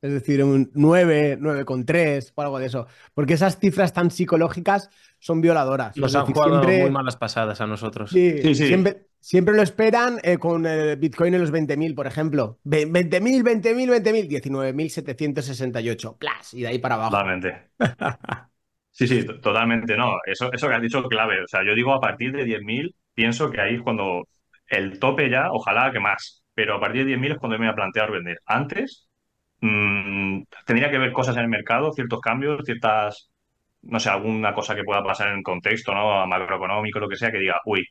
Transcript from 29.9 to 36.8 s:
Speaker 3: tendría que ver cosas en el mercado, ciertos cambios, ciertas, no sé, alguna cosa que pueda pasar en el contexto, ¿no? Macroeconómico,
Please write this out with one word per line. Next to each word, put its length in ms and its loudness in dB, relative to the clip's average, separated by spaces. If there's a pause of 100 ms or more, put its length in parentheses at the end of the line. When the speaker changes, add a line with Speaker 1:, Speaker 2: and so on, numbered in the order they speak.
Speaker 3:
tendría 260 0
que 80 0
ver 140 -2
cosas 240 -2
en 60 -2
el 60 -2
mercado, 440 -2
ciertos 280 -2
cambios, 440 -2
ciertas, 680 -2 (520)
no 160 -4
sé, 100 -2
alguna 440 -2
cosa 220 -6
que 80 -6
pueda 200 -2
pasar 260 -2
en 100 -4
el 40 -12
contexto, 500 -4
¿no? 340 0
Macroeconómico, 720 -2